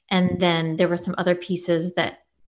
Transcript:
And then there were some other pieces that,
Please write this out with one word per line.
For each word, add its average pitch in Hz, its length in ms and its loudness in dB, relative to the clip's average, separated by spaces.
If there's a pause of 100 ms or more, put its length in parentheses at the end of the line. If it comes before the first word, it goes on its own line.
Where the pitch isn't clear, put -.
(100)
And 180 280 2
then 165 380 2
there 175 100 2
were 170 100 0
some 175 220 -6
other 180 160 2
pieces 175 600 -2
that, - 240 -4 (320)